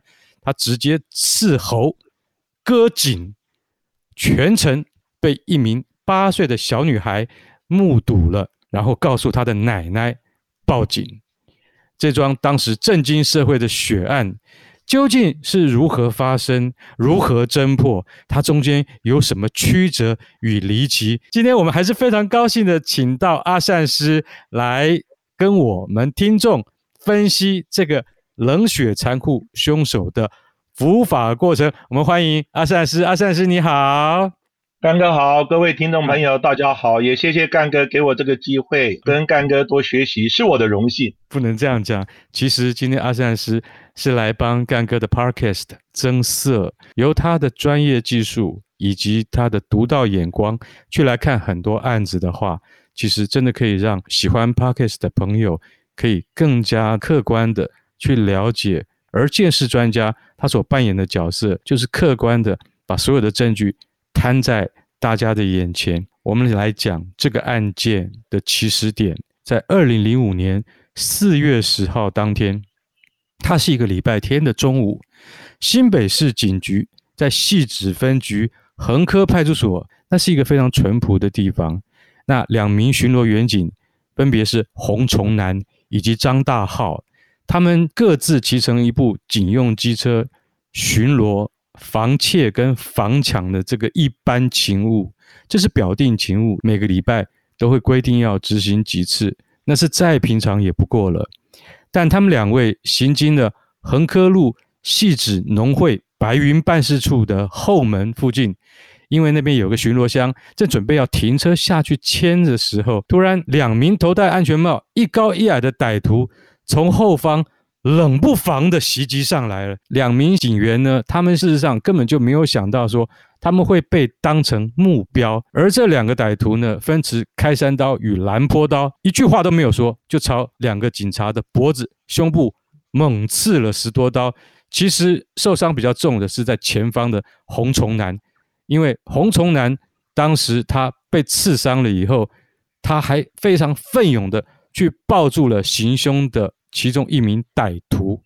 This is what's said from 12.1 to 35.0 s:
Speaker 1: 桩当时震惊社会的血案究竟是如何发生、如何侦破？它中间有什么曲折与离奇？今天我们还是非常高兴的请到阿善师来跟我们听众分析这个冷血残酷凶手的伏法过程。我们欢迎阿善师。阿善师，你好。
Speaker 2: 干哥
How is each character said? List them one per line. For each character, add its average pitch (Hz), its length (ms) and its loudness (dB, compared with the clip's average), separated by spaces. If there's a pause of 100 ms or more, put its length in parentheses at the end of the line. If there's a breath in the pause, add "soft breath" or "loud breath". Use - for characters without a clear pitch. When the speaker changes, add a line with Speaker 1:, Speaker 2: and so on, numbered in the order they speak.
Speaker 1:
桩 139 280 0
当 143 160 0
时 113 200 -2
震 185 260 0
惊 151 200 0
社 147 220 0
会 135 140 2
的 117 80 0
血 101 400 -4
案 98 300 -2 (500 soft breath)
究 269 220 2
竟 202 340 2
是 180 240 2
如 135 220 4
何 123 200 0
发 131 300 0
生、 123 340 -2 (240 loud breath)
如 147 240 2
何 120 240 2
侦 135 320 0
破？ 123 300 0 (200 soft breath)
它 - 140 -2
中 147 220 2
间 143 240 0 (160 soft breath)
有 131 180 2
什 - 180 -2
么 104 120 -2
曲 185 400 2
折 113 260 -2 (240 soft breath)
与 107 200 -2
离 104 260 -2
奇？ 113 340 -2 (100)
今 226 140 0
天 254 120 4
我 202 60 4
们 160 100 0
还 170 100 0
是 190 100 0
非 247 180 0
常 208 160 0
高 233 200 2
兴 226 180 0
的 175 160 2
请 127 380 -2
到 175 260 2
阿 180 140 0
善 170 280 0
师 151 380 0 (260 loud breath)
来 127 480 0 (380)
跟 196 220 2
我 104 300 0
们 117 240 -2
听 208 260 2
众 185 260 2 (400)
分 208 240 2
析 190 400 0
这 - 160 -2
个 147 200 -2 (320)
冷 143 300 2
血 120 280 0
残 127 240 -2
酷 127 340 -2
凶 151 320 0
手 95 260 -2
的 107 200 -4 (420 soft breath)
伏 196 320 2
法 120 300 0
过 170 200 2
程。 147 160 2 (200 loud breath)
我 120 60 -4
们 147 80 0
欢 175 200 2
迎 156 280 -2
阿 160 120 -2
善 165 220 2
师。 160 160 0
阿 180 140 0
善 190 180 0
师， 175 100 0
你 180 160 2
好。 151 720 2 (500)
Speaker 2:
干 160 160 2
哥 175 160 4